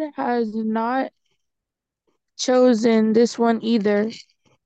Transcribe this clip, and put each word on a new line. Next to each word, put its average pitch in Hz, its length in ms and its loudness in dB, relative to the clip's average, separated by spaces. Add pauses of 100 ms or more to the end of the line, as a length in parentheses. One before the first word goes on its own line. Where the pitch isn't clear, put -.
(160)
has 240 400 -4
not 226 560 -4 (1200)
chosen 226 800 2
this 233 240 2
one 233 240 0
either." 208 480 0 (560)